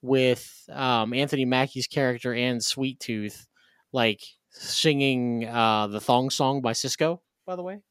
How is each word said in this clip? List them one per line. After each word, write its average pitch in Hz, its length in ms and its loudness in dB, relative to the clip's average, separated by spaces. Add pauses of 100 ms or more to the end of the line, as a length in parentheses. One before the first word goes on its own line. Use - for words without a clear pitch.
with, 127 680 0
um, 120 420 0
Anthony 135 320 0
Mackie's 127 400 0
character 123 480 -2
and 120 300 0
Sweet 131 360 -4
Tooth, 104 460 -8 (480)
like, 113 280 2 (280)
singing, 127 960 0
uh, 110 420 2
the 104 140 -4
Thong 127 300 4
Song 139 300 0
by 117 120 0
Sisqó, 160 460 -2 (260)
by 185 100 -8
the 180 60 -10
way. 190 300 -10